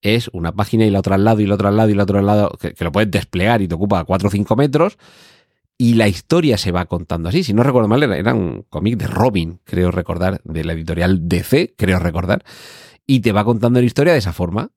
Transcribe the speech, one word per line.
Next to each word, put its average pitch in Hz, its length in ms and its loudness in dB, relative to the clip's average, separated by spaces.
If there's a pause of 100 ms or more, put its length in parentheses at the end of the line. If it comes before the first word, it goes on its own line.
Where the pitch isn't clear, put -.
es 113 320 0
una 85 180 -6
página 110 320 0
y 107 60 4
la 98 80 2
otra 95 160 0
al 98 100 2
lado, 110 160 4
y 104 60 2
la 98 80 0
otra 101 160 0
al 101 60 2
lado, 110 120 4
y 104 60 2
la 101 80 0
otra 98 160 0
al 98 80 2
lado, 104 240 2 (100)
que, 85 140 -8
que - 100 -6
lo 82 80 -4
puedes 104 180 0
desplegar 101 520 0
y 92 60 -2
te 82 80 -4
ocupa 95 280 0
cuatro 92 240 0
o - 20 0
cinco 104 260 0
metros, 147 420 0 (800)
y 117 160 2
la 110 140 4
historia 139 500 0
se 90 140 -4
va 90 140 -2
contando 82 420 -6
así. 156 140 -2
Si 104 120 -4
no 113 80 4
recuerdo 123 260 2
mal, 123 140 2
era, 101 160 0
era 110 160 0
un 98 340 -4
cómic 113 300 -2
de 95 80 -6
Robin, 95 580 -2
creo 90 260 0
recordar, 90 540 -4
de 78 200 -8
la 82 80 -6
editorial 82 560 -2
D 87 140 0
C, - 360 0
creo 92 220 2
recordar, 87 440 -2 (600)
y 135 140 2
te 107 120 0
va 101 120 2
contando 120 360 2
la 123 60 4
historia 147 260 2
de 156 60 4
esa 95 140 -2
forma. 92 440 -4